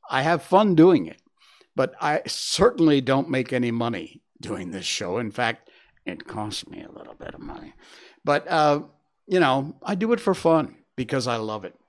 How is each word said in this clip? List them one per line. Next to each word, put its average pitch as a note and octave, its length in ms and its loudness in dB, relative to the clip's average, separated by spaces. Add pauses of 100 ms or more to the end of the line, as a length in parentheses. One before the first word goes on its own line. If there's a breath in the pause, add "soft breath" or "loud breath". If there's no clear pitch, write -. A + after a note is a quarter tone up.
I C3 140 -2
have E3 200 0
fun G3 340 4
doing D#3 300 8
it. - 140 -18 (540 soft breath)
But C3 260 -2
I D#3 260 -2
certainly E3 760 2
don't C3+ 280 0
make C3 240 -2
any A#2+ 200 -2
money A#2 500 -6 (180)
doing F2+ 300 -10
this F#2 160 -10
show. F#2+ 320 -4
In A2+ 140 -6
fact, A2+ 380 -4 (340 soft breath)
it - 240 -12
costs G#2+ 400 -10
me - 160 -16
a - 120 -20
little - 180 -20
bit - 200 -16
of - 60 -18
money. - 340 -16 (500 loud breath)
But, C#3+ 240 0
uh, D3+ 340 2 (440)
you F3+ 140 2
know, C#3 420 2
I - 140 -4
do A3+ 160 0
it A#3 80 0
for F#3+ 140 0
fun D#3+ 420 0 (180)
because B2+ 320 -4
I A#2+ 100 -2
love G#2+ 280 -6
it. - 100 -12 (140)